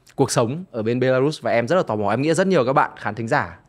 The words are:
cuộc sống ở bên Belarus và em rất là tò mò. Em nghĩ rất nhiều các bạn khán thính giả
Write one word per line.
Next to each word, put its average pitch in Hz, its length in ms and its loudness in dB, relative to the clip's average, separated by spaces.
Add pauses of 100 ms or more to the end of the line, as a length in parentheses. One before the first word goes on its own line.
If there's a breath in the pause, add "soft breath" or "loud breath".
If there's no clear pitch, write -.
(160)
cuộc 131 160 0
sống 135 400 0
ở 113 120 -6
bên 120 160 0
Belarus 131 420 0
và 113 100 -4
em 117 160 2
rất 156 80 0
là 185 80 2
tò 110 120 -4
mò. 104 140 -2
Em 117 120 2
nghĩ 156 120 2
rất 185 140 0
nhiều 170 180 2
các 131 80 0
bạn 143 240 2
khán 107 180 -8
thính 117 120 -6
giả 113 420 -2